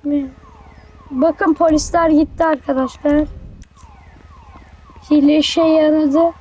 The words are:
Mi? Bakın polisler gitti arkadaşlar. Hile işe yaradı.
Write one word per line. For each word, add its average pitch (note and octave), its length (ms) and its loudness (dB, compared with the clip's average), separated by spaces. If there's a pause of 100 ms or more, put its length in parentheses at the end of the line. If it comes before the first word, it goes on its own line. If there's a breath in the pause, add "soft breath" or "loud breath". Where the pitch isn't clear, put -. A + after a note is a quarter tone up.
Mi? C#4+ 280 -4 (800)
Bakın D#4+ 420 -2
polisler E4 560 0
gitti D#4 360 0
arkadaşlar. D4 800 -2 (1800)
Hile D4 260 4
işe D#4 240 0
yaradı. D#4 800 2